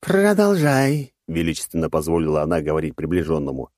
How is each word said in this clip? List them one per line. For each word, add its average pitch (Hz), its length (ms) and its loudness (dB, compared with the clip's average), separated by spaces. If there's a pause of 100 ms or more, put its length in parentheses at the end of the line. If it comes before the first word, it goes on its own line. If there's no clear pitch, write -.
Продолжай, — 160 1120 2 (140)
величественно 80 640 -2
позволила 78 520 0
она 80 180 0
говорить 76 340 -4
приближённому. 78 840 -4